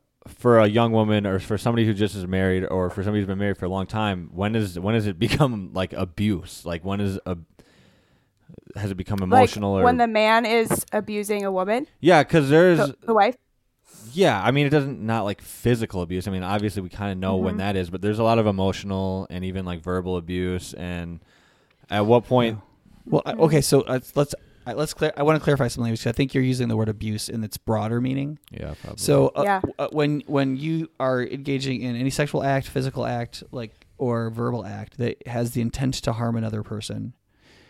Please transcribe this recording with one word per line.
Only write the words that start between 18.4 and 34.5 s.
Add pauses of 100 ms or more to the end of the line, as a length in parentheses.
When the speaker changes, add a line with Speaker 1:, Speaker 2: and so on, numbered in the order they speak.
Speaker 1:
emotional
and
even,
like,
verbal
abuse.
And (680)
at
what
point
Speaker 3:
Yeah. (440)
Well,
I,
Speaker 2:
Mm-hmm.
Speaker 3:
okay,
so,
uh, (160)
let's, (300)
I,
let's
clar-,
I
wanna
clarify
something
because
I
think
you're
using
the
word
abuse
in
its
broader
meaning. (140)
Speaker 1:
Yeah,
probably.
Speaker 3:
So,
uh,
Speaker 2:
Yeah.
Speaker 3:
w-,
uh,
when,
when
you (100)
are
engaging
in
any
sexual
act,
physical
act,
like, (120)
or
verbal